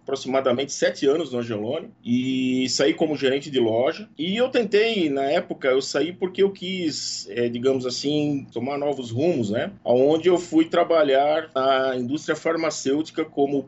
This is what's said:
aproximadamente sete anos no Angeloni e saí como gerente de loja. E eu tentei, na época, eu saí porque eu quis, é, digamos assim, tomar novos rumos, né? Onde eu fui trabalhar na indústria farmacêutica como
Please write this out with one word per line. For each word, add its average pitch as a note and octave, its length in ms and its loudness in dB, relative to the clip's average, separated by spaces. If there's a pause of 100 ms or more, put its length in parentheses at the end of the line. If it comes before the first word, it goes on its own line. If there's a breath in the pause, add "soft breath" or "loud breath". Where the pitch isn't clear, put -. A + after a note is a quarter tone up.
aproximadamente C3+ 680 -2
sete - 360 0
anos C#3 260 2
no A#2+ 60 -2
Angeloni A#2 500 -6 (160)
e B2+ 640 0
saí D3 240 2
como D#3 240 0
gerente C3+ 320 0
de C3 100 0
loja. A#2+ 560 0
E F#3 220 -2
eu B3 120 2
tentei, G#3+ 600 2
na C#3 140 -2
época, D#3 460 -2
eu C3 120 4
saí D3+ 320 -2
porque F#3 300 -2
eu G3 80 4
quis, F3+ 800 -6
é, A#2+ 180 0
digamos B2 340 0
assim, C#3+ 680 -2
tomar C3 240 -4
novos C3+ 320 -4
rumos, B2+ 400 0
né? A2+ 220 -2 (120)
Onde D3 460 4
eu F3 80 6
fui E3 280 0
trabalhar D#3 880 4
na C3 440 2
indústria D3 380 -4
farmacêutica D#3 920 -2
como C#3 420 0